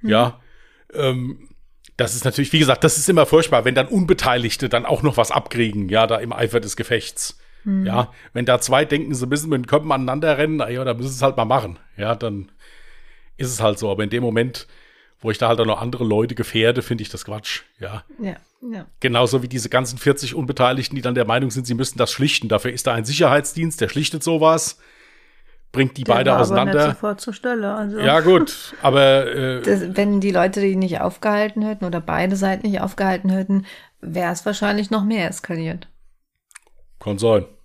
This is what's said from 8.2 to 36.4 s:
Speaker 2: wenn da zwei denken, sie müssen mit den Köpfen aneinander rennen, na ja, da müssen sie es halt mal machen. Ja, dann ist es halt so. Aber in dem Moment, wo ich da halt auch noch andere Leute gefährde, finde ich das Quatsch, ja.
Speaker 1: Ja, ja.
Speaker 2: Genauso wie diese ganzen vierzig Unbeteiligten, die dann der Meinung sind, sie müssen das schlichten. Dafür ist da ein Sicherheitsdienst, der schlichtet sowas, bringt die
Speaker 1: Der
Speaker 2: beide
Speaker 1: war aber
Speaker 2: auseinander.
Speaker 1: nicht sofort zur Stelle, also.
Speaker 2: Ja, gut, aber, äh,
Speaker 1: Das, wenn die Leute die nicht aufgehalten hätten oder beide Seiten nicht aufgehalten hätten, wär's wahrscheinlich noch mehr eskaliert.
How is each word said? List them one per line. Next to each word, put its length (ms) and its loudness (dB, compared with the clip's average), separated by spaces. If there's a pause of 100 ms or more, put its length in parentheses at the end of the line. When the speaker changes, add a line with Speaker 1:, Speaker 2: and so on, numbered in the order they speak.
Speaker 2:
wenn 120 -2
da 140 4
zwei 260 2
denken, 280 -2
sie 140 -4
müssen 220 -4
mit 100 0
den 80 -8
Köpfen 240 0
aneinander 460 0
rennen, 200 0
na 120 -4
ja, 140 -6
da 100 -2
müssen 160 -6
sie 60 -10
es 60 -6
halt 160 2
mal 80 2
machen. 340 -2 (180)
Ja, 180 -2
dann 360 -8 (880)
ist 120 -6
es 120 -6
halt 180 2
so. 120 -2
Aber 120 -2
in 60 -4
dem 140 -2
Moment, 440 -2 (540)
wo 100 -2
ich 60 -2
da 100 0
halt 140 2
auch 40 2
noch 160 -2
andere 220 -6
Leute 320 0
gefährde, 460 0
finde 220 -6
ich 60 -12
das 140 -12
Quatsch, 380 -10 (180)
ja. 240 -12 (160)
Speaker 1:
Ja, 160 -8 (340)
ja. 160 -14 (140)
Speaker 2:
Genauso 420 2
wie 60 -8
diese 220 -6
ganzen 280 -2
vierzig 380 0
Unbeteiligten, 640 -2
die 40 -6
dann 140 -2
der 100 2
Meinung 240 0
sind, 160 -6
sie 100 -2
müssen 220 -4
das 140 2
schlichten. 380 -2
Dafür 240 0
ist 140 -4
da 60 0
ein 120 -2
Sicherheitsdienst, 760 2
der 80 2
schlichtet 340 -4
sowas, 580 2 (920)
bringt 260 0
die 80 -6
Speaker 1:
Der 80 4
Speaker 2:
beide 160 2
Speaker 1:
war 80 4
aber 60 4
Speaker 2:
auseinander. 440 2
Speaker 1:
nicht 80 -2
sofort 240 -4
zur 140 -10
Stelle, 400 -4
also. 260 -6
Speaker 2:
Ja, 220 4
gut, 600 4
aber, 440 6 (100)
äh, 260 -2
Speaker 1:
Das, 360 0
wenn 240 2
die 100 0
Leute 300 0
die 160 0
nicht 240 -2
aufgehalten 640 -2
hätten 220 -6
oder 140 -4
beide 380 -2
Seiten 320 -2
nicht 100 -2
aufgehalten 500 -2
hätten, 360 0 (340)
wär's 460 -6
wahrscheinlich 460 -2
noch 120 0
mehr 240 0
eskaliert. 600 -8 (1120)